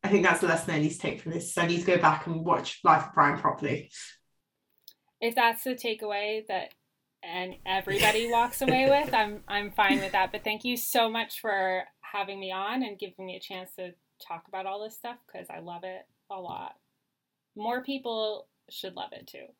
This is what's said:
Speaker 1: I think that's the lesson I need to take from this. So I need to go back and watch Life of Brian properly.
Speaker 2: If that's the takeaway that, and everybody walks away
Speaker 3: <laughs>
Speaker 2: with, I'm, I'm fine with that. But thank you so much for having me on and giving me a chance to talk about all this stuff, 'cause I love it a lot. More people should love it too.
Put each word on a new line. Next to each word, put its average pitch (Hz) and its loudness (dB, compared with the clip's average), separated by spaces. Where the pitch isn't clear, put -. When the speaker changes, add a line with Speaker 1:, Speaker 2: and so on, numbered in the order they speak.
Speaker 1:
I 202 2
think 185 6
that's 180 6
the 185 2
lesson 165 2
I 156 2
need 151 2
to - -10
take - -4
from 160 -8
this. - -6
So - -2
I 170 4
need 170 2
to 170 -4
go 180 6
back 170 4
and 165 -4
watch - 0
Life 156 6
of - -18
Brian 143 6
properly. - -2
Speaker 2:
If 233 -2
that's 233 4
the 254 -2
takeaway 214 -4
that, 190 -4
and 180 -8
everybody 202 2
walks 233 2
away 262 4
Speaker 3:
<laughs> - 6
Speaker 2:
with, 285 4
I'm, 208 0
I'm 202 -4
fine 214 4
with 196 -4
that. 190 2
But 214 -10
thank 214 -4
you 247 -2
so 233 2
much 226 -4
for 190 0
having 196 -8
me 190 -8
on 214 -2
and 208 -8
giving 190 -10
me 185 -10
a 185 -14
chance 185 -12
to 180 -10
talk 180 -12
about 190 -8
all 202 -6
this 220 -14
stuff, 240 -12
'cause - -16
I - -14
love 170 -12
it 185 -12
a 196 -10
lot. - -10
More 233 -2
people 233 -4
should 185 -12
love - -10
it - -16
too. 69 -18